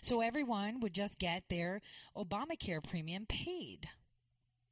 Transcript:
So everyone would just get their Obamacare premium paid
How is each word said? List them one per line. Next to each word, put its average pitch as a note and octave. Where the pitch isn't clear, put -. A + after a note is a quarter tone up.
So A#3+
everyone A#3
would G#3+
just G3+
get F3+
their F3+
Obamacare G3+
premium F3
paid C#4+